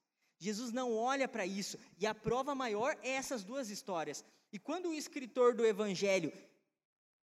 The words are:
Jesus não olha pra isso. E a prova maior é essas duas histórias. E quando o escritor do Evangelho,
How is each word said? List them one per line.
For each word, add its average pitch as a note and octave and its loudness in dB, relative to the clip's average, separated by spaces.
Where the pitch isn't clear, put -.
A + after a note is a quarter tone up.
Jesus G#3+ -4
não B3 0
olha B3+ 2
pra A3 -2
isso. G3 -4
E G3 2
a G#3+ 0
prova C4 0
maior B3+ 0
é B3 -4
essas C4 -2
duas A#3+ -6
histórias. E3 -6
E G#3 -10
quando F4 -4
o E4 -2
escritor B3+ 2
do A3+ 4
Evangelho, F#3+ 2